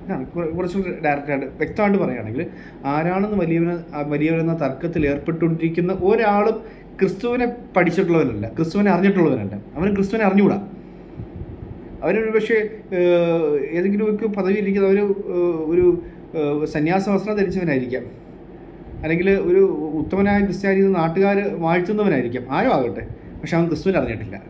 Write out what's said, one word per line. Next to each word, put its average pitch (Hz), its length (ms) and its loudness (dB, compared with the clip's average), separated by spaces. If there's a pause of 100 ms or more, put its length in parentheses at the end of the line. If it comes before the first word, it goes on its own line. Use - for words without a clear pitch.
ഇതാണ് 147 300 -6
കുറ-, 170 220 -4
കുറച്ചും 185 260 -2
കൂടി 180 120 -4 (120)
ഡയറക്റ്റായിട്ട് 143 420 -2 (120)
വ്യക്തമായിട്ട് 196 440 2
പറയുകയാണെങ്കിൽ 123 380 -4 (520)
ആരാണെന്ന് 190 500 0
വലിയവന്-, 165 400 0 (120)
ആ, 147 60 -6 (120)
വലിയവനെന്ന 160 500 2
തർക്കത്തിൽ 165 380 -4 (100)
ഏർപ്പെട്ടുകൊണ്ടിരിക്കുന്ന 165 840 0 (160)
ഒരാളും 214 480 4 (420)
ക്രിസ്തുവിനെ 240 480 0 (280)
പഠിച്ചിട്ടുള്ളവനല്ല, 165 720 2 (120)
ക്രിസ്തുവിനെ 196 380 2
അറിഞ്ഞിട്ടുള്ളവനല്ല. 156 600 2 (200)
അവന് 185 220 0
ക്രിസ്തുവിനെ 202 320 0
അറിഞ്ഞുകൂടാ. 196 300 4 (1400)
അവനൊരു 220 340 0
പക്ഷേ, 220 200 2 (420)
ഏഹ്, 170 520 4 (260)
ഏതെങ്കിലും 202 320 2
ഒരു 214 280 -2
പദവിയിൽ 202 260 0
ഇരിക്കുന്ന 196 320 2
ഒരു, 208 80 2 (320)
ഏഹ്, 175 260 0 (120)
ഒരു, 180 120 4 (540)
ഏഹ്, 147 260 0 (100)
സന്യാസ 165 280 2 (100)
വസ്ത്രം 208 260 0
ധരിച്ചവനായിരിക്കാം, 151 640 0 (1000)
അല്ലെങ്കിൽ 170 240 0 (220)
ഒരു 190 120 6 (400)
ഉത്തമനായ 196 360 2 (100)
ക്രിസ്ത്യാനി 196 360 2
എന്ന് 196 160 4
നാട്ടുകാർ 190 380 2 (280)
വാഴ്ത്തുന്നവനായിരിക്കാം, 165 800 0 (120)
ആരും 233 200 2
ആകട്ടെ, 117 260 -2 (360)
പക്ഷെ 156 180 -4
അവൻ 170 140 4
ക്രിസ്തുവിനെ 175 300 0
അറിഞ്ഞിട്ടില്ല. 110 360 -6 (120)